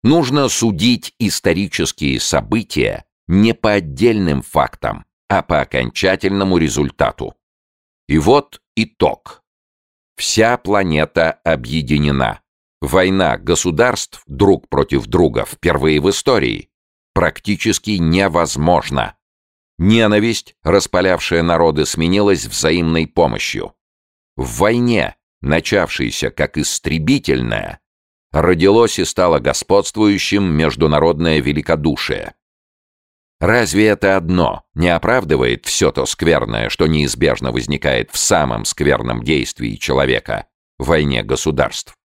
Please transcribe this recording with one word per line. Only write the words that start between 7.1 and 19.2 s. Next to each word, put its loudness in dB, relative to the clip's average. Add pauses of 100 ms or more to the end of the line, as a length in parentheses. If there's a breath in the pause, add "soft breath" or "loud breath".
И 2
вот 2 (140)
итог. -4 (760)
Вся 0
планета 0 (140)
объединена. -2 (400)
Война 2
государств -2
друг 2
против -2
друга 0
впервые 0
в 2
истории -2 (440)
практически -2
невозможна. 0 (640)